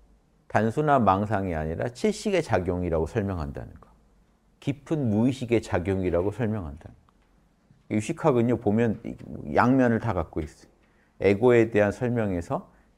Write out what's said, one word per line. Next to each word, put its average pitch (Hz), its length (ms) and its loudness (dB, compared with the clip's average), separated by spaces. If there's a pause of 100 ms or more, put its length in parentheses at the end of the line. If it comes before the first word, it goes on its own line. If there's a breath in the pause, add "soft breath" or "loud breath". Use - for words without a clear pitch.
(480)
단순한 120 580 2
망상이 98 500 0
아니라 82 340 -4
칠식의 196 540 -2
작용이라고 87 640 0
설명한다는 76 720 -6
거. - 100 -20 (680)
깊은 139 500 -4
무의식의 113 520 0
작용이라고 90 680 0
설명한다는 101 640 -6
거. - 1000 -14
유식학은요, 123 600 0
보면 107 440 0 (520)
양면을 117 460 4
다 113 140 -2
갖고 82 280 -4
있어요. - 280 -12 (500)
에고에 110 500 4
대한 104 220 2
설명에서 117 800 -4 (260 soft breath)